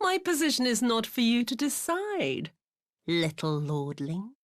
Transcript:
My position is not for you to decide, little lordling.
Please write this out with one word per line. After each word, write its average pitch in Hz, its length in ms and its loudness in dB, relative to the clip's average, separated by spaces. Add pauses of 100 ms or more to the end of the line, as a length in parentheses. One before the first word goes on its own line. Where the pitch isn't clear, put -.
My 370 160 2
position 320 480 2
is 233 160 2
not 226 240 2
for - 160 -4
you 240 240 4
to 247 100 -4
decide, 294 960 -2 (540)
little 160 540 0
lordling. 147 720 -4 (120)